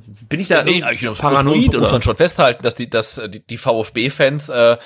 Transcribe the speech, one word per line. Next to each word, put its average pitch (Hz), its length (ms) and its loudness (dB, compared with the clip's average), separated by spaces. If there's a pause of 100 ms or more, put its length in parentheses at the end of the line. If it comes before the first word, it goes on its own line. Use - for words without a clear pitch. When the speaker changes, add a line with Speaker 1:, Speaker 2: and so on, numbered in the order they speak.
(280)
Speaker 1:
bin 156 120 -4
ich 190 80 -8
da 156 160 2
Speaker 2:
Nee, 175 160 0
Speaker 1:
irgendwie 120 160 -2
Speaker 2:
ich 117 140 -6
muss, 107 100 -8
Speaker 1:
paranoid, 143 380 2
Speaker 2:
muss, 254 100 4
muss - 80 4
Speaker 1:
oder? 110 160 2
Speaker 2:
man 117 100 2
schon 117 140 0
festhalten, 156 480 2
dass 120 100 0
die, 120 160 -10
dass, 110 300 -4
äh, 110 100 -10
die, 104 160 -18
die 117 120 -12
V-F-B-Fans, 131 920 -2
äh, 117 360 4